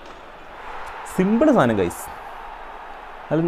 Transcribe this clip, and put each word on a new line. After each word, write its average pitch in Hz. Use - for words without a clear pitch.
Simple 220
സാധനം 120
guys, -
നല്ല 156